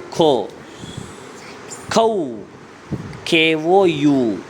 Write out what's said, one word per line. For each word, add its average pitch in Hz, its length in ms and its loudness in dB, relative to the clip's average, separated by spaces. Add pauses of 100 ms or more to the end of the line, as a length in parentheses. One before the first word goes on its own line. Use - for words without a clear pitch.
(160)
ఖో. 135 320 4 (1400)
కౌ, 208 400 0 (960)
కేఓయు, 156 1080 4 (120)